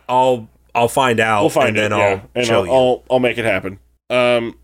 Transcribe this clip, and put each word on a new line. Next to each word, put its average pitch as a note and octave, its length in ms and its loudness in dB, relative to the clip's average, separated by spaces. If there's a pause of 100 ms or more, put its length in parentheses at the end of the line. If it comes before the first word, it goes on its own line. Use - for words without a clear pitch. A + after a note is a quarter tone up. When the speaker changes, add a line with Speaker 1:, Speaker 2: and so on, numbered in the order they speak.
Speaker 1:
I'll, B2+ 400 0 (280)
I'll A#2+ 140 2
find B2+ 300 0
out, A2 220 2
Speaker 2:
We'll D#3 80 2
find C#3+ 200 0
Speaker 1:
and G#2+ 80 -4
Speaker 2:
it, G#2+ 120 0
Speaker 1:
then G#2 80 -2
Speaker 2:
yeah. G#2 80 2
Speaker 1:
I'll G2 160 -2 (140)
Speaker 2:
And A#2+ 100 -2
Speaker 1:
show A#2+ 140 0
Speaker 2:
I'll, F#2+ 80 -2
Speaker 1:
you. G2+ 40 -2
Speaker 2:
I'll, B2+ 400 2
I'll B2+ 80 2
make A#2+ 200 -2
it A2+ 60 -4
happen. F#2+ 340 -4 (320)
Um, A#2+ 520 0